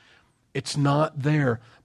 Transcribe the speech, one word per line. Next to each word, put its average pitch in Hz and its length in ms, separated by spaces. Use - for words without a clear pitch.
it's - 240
not 143 460
there. 139 380